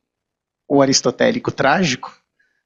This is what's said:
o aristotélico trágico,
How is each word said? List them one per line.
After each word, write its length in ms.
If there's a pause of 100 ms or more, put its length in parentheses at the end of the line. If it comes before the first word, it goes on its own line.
(680)
o 140
aristotélico 720
trágico, 600 (520)